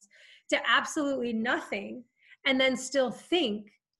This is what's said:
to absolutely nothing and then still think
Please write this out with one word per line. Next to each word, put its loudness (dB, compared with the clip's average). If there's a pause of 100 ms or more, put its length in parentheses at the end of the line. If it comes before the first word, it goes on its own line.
(500)
to 2
absolutely 0
nothing -4 (420)
and 2
then 4
still 0
think -2 (300)